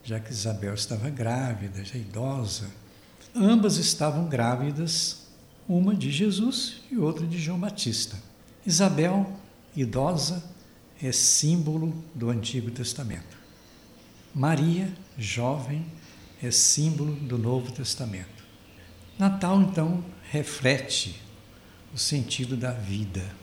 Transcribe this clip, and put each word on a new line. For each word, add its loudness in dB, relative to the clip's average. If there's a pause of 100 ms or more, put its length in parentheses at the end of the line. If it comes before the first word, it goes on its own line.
já -6
que -10
Isabel -4
estava -4
grávida, -4
já -12
idosa. -6 (640)
Ambas 6
estavam 2
grávidas, 0 (380)
uma 4
de 0
Jesus 0 (100)
e 0
outra 0
de -2
João -2
Batista. -4 (480)
Isabel, 4 (420)
idosa, 0 (580)
é -2
símbolo 2 (100)
do -2
Antigo -2
Testamento. -8 (1000)
Maria, 2 (240)
jovem, -2 (580)
é -2
símbolo 2
do -4
Novo 0
Testamento. -8 (760)
Natal, 4
então, 2 (260)
reflete 0 (720)
o -8
sentido -2
da -2
vida. -4 (200)